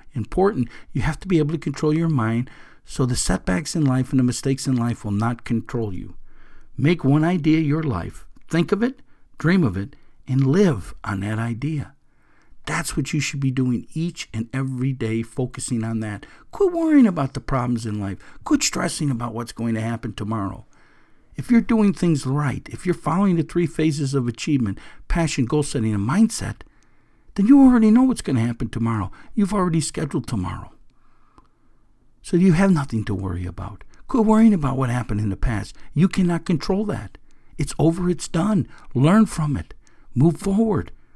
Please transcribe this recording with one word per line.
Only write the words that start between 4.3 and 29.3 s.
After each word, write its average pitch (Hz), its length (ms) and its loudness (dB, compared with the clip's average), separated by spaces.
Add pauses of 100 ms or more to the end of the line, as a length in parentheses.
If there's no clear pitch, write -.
in 135 80 0
life 117 300 -2
will 104 80 -4
not 113 320 -2
control 113 500 -4
you. 101 220 -10 (600)
Make 160 280 2
one 143 180 4
idea 160 380 2
your 156 240 0
life. - 420 -6 (220)
Think 170 240 0
of 202 100 2
it, 269 180 -2 (380)
dream 180 240 2
of 95 140 0
it, 98 180 -8 (320)
and 135 180 0
live 147 480 2 (120)
on 98 160 -6
that 107 180 -4
idea. 120 540 -6 (720)
That's 160 300 -6
what 147 160 -4
you 151 80 0
should 139 200 -4
be 135 100 0
doing 127 420 -2
each 165 400 -6
and 113 180 -6
every 131 440 -4
day, 113 280 -2
focusing 120 640 -6
on 113 160 -4
that. 104 240 -8 (260)
Quit 381 220 2
worrying 311 340 6
about 165 280 -2
the 117 60 -6
problems 123 440 -2
in 104 160 -4
life. 98 160 -4 (260)
Quit - 200 2
stressing 170 480 -2
about 117 240 -4
what's 117 180 -8
going 113 220 -2
to 110 80 -2
happen 113 320 -6
tomorrow. 104 500 -6 (720)
If - 140 -8
you're 233 100 6
doing 214 320 4
things 160 320 2
right, 135 480 -2
if - 140 -12
you're 170 80 2
following 175 420 2
the 160 60 2
three 175 240 0
phases 147 480 0
of 127 120 0
achievement, 120 520 0 (300)
passion, 156 360 0
goal 151 180 0
setting, 110 300 -2
and 101 160 0
mindset, 175 540 0 (720)
then 202 120 2
you 277 140 10
already 247 300 8
know 247 140 6
what's 254 180 0
gonna 131 180 0
happen 117 300 -2
tomorrow. 113 420 -2 (220)